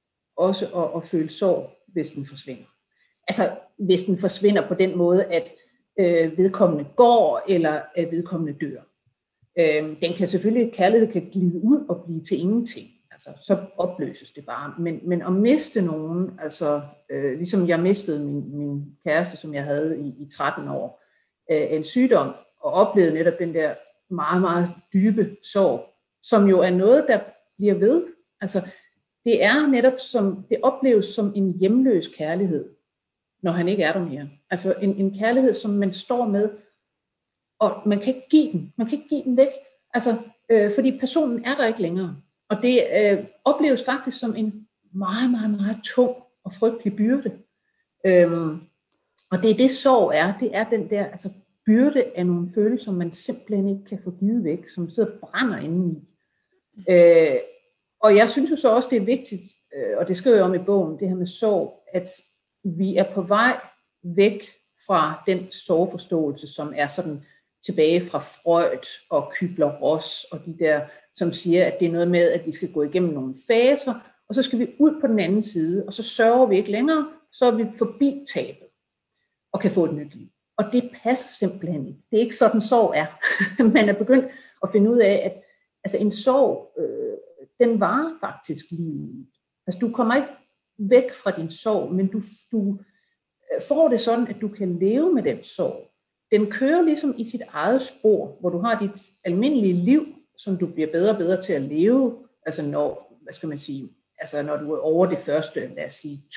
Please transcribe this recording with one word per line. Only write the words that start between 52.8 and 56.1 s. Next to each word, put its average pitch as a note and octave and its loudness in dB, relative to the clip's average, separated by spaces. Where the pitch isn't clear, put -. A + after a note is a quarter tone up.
man F3 -4
simpelthen G3+ -4
ikke G3 -6
kan F#3+ -12
få F3+ -8
givet G3 -2
væk, E3+ -4
som F3 -8
sidder A3+ 0
og - -16
brænder G#3+ -2
indeni. E3 -2